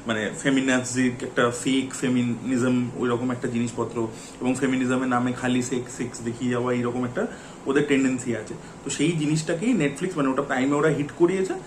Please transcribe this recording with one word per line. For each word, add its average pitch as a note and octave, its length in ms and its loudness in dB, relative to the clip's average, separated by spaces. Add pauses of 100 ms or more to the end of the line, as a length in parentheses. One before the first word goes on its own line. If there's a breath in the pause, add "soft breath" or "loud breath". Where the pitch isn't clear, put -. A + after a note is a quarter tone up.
মানে G#2+ 240 -2 (120)
ফেমিনাজিক B2+ 800 2
একটা B2 280 2
ফেক C3 440 -2
ফেমিনিজম, B2 1000 0
ওই B2 120 0
রকম A#2+ 220 0
একটা B2 180 -4
জিনিসপত্র, A#2 600 -2 (320 loud breath)
এবং B2+ 140 2
ফেমিনিজমের B2+ 540 2
নামে B2 240 2
খালি B2 300 0
সেক্স, A#2+ 340 -4
সেক্স A#2 240 -6
দেখিয়ে A#2 300 -4
যাওয়া, B2 220 0
এইরকম B2 320 0
একটা D3+ 220 -2 (400 loud breath)
ওদের C#3+ 220 4
টেন্ডেন্সি C3 480 2
আছে। G#2+ 180 -8 (300 loud breath)
তো C#3+ 60 -6
সেই D3+ 220 2
জিনিসটাকেই D#3+ 640 0
Netflix, E3+ 420 0
মানে C#3 120 2
ওটা C3+ 140 2
প্রাইমে C3+ 320 0
ওরা D3+ 140 4
হিট D3 280 2
করিয়েছে, F#3+ 380 4 (120)